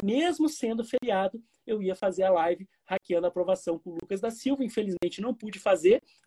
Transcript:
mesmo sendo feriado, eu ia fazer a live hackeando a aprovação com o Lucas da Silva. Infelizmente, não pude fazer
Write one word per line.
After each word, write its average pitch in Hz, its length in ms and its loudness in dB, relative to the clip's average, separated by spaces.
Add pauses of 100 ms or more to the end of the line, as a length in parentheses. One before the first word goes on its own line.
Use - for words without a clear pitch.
mesmo 302 440 2
sendo 233 360 -4
feriado, 226 600 -2 (220)
eu 214 160 -4
ia 185 140 -2
fazer 190 260 -2
a 190 80 4
live 175 400 2 (160)
hackeando 180 400 -2
a 175 40 2
aprovação 175 500 -2
com - 100 -14
o 165 100 -8
Lucas 190 220 -6
da 226 80 -2
Silva. 269 340 0
Infelizmente, 208 560 -2
não 226 140 -4
pude 208 240 -10
fazer 196 460 4 (240)